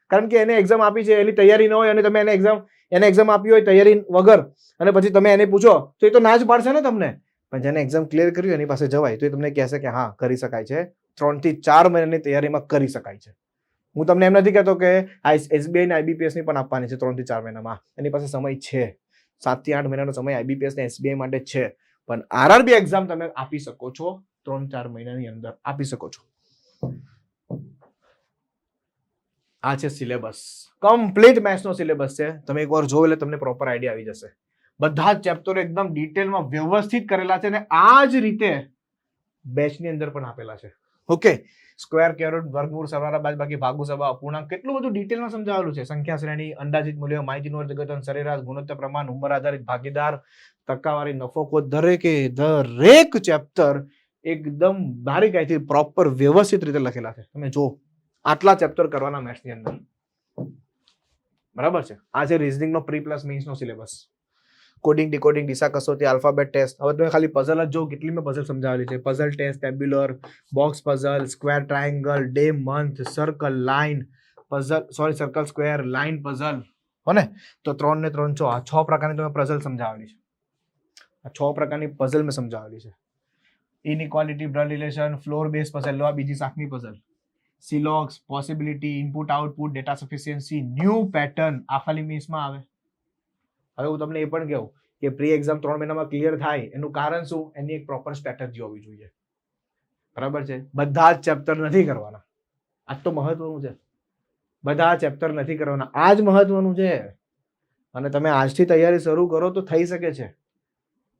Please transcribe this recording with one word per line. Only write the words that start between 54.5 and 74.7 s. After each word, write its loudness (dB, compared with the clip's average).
બારીકાઈથી 0
પ્રોપર 0
વ્યવસ્થિત 4
રીતે -2
લખેલા -6
છે. -20
તમે -12
જો, -4
આટલા 4
ચેપ્ટર 0
કરવાના -4
મેથ્સની -14
અંદર, -12
બરાબર -2
છે. -16
આ 0
છે 0
રિઝનિંગનો -2
પ્રી -6
પ્લસ -10
મેઇન્સનો -10
સિલેબસ. -14
કોડિંગ, 0
ડીકોડિંગ, 0
દિશા -2
કસોટી, -4
આલ્ફાબેટ 2
ટેસ્ટ. -2
હવે 0
તમે 0
ખાલી 2
પઝલ 0
જ -4
જો, -4
કેટલી -10
મેં -6
પઝલ -6
સમજાવેલી -4
છે. -8
પઝલ -4
ટેસ્ટ, -6
ટેબ્યુલર, -2
બોક્સ 0
પઝલ, -2
સ્ક્વેર, -4
ટ્રાયેંગલ, -4
ડે, 0
મંથ, -4
સર્કલ, -4
લાઇન, -2
પઝલ, -4